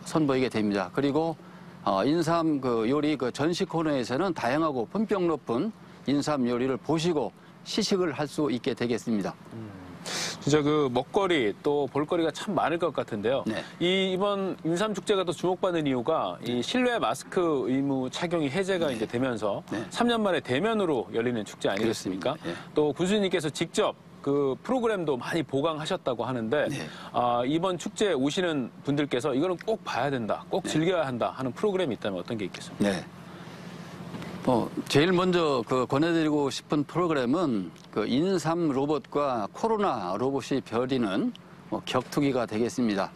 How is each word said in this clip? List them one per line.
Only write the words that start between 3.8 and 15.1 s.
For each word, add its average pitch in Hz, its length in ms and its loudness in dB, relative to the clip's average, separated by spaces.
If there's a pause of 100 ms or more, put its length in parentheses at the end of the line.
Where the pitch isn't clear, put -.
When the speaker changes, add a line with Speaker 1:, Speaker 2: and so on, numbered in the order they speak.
Speaker 1:
다양하고 127 540 0
품격 202 360 0
높은 156 480 0 (360)
인삼 139 400 2
요리를 120 300 0
보시고 156 540 0 (340)
시식을 180 480 2
할 147 140 -4
수 151 240 0
있게 123 220 0
되겠습니다. 110 600 0 (200)
Speaker 2:
음, 110 160 -10 (720)
진짜 151 200 4
그 147 320 4
먹거리 135 600 2 (100)
또 147 280 2
볼거리가 160 400 0
참 - 240 -4
많을 135 220 2
것 165 160 0
같은데요. 110 540 -2
Speaker 1:
네. 98 160 -4 (160)
Speaker 2:
이, 190 340 2
이번 196 500 -2
인삼 175 300 0
축제가 196 300 0